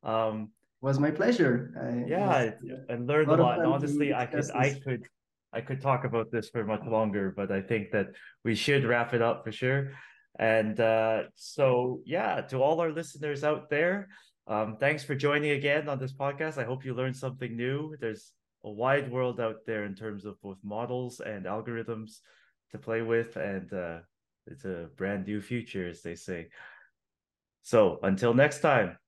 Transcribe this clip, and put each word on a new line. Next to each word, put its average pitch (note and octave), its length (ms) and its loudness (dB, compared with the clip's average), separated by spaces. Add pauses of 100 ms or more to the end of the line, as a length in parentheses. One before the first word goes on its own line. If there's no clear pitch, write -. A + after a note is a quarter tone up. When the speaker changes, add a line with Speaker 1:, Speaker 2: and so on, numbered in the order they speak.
Speaker 1:
Um, A2 480 0 (300)
Speaker 2:
was C3+ 160 2
my D3 140 4
pleasure. D#3 640 2
I B2+ 320 -4
Speaker 1:
yeah, F#3 180 2
Speaker 2:
was, B2+ 260 4 (360)
Speaker 1:
I, B2 40 -4
I A#2+ 40 -4
learned D3 320 2
Speaker 2:
a D3+ 60 8
Speaker 1:
a - 0 -
Speaker 2:
lot - 40 6
of - 60 8
Speaker 1:
lot. B2 80 4
And A#2 100 0
Speaker 2:
fun - 20 4
to - 100 4
Speaker 1:
honestly, C#3+ 380 0
I A#2+ 120 0
could, - 120 -4
Speaker 2:
discuss - 180 -2
Speaker 1:
I C3 140 4
Speaker 2:
this. C3+ 140 -8
Speaker 1:
could, B2 220 -4 (480)
I A2+ 80 -4
could C3+ 200 -6
talk C3+ 240 2
about A2+ 260 0
this A2+ 180 -2
for A#2 140 -2
much G#2 220 -2
longer, G#2 500 0
but G2 160 -2
I G2 100 0
think G#2 300 -2
that G2+ 160 0 (360)
we A#2 120 2
should C#3 300 2
wrap A#2 280 2
it A#2 80 4
up A#2 220 2
for A2+ 80 -8
sure. C3+ 400 0 (460)
And, A2 420 4
uh, A2+ 440 4 (120)
so, B2+ 680 2
yeah, B2 360 0
to C3 180 -4
all D3+ 200 4
our E3 140 0
listeners D3 500 -6
out D3 260 0
there, F3+ 380 2 (400)
um, G#2+ 320 -2
thanks C#3+ 240 0
for C#3+ 120 -4
joining D3 360 2
again D3 380 0
on C3+ 100 -4
this C3 140 -6
podcast. C#3+ 440 -4
I C3 60 -2
hope C3+ 220 -6
you C3 80 -6
learned B2+ 240 -2
something B2 400 -8
new. C#3 420 -4
There's A2 320 -8 (320)
a G#2 80 -12
wide B2 400 0
world B2 300 -2
out A2+ 240 -4
there A2 180 -2
in G2 120 -6
terms G#2 280 -10
of G2+ 180 -12
both G2 220 -12
models A#2+ 560 -6
and G2+ 260 -8
algorithms A2 760 -8 (520)
to - 60 -14
play A2+ 240 -4
with, A#2 340 0
and, F#2+ 380 -6
uh, E2+ 240 -6 (500)
it's C#2 160 -20
a F2 320 -6
brand F#2+ 300 -4
new G#2 160 -4
future, G2 480 -6
as E2+ 140 -14
they E2+ 120 -8
say. E2+ 320 -10 (1160)
So G#2 380 4
until G2 320 2
next C#3+ 280 4
time A#2+ 360 4 (100)